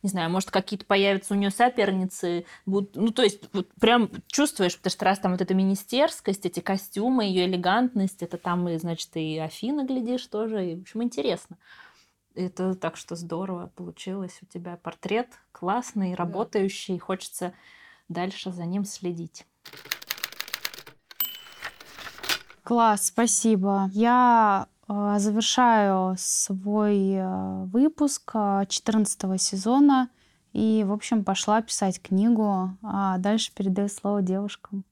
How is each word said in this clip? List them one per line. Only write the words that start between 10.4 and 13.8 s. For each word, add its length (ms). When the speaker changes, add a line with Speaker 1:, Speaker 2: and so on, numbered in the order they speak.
Speaker 1:
и, 40
в 60
общем, 220
интересно. 540
Это 400
так 220
что 180
здорово 600
получилось. 680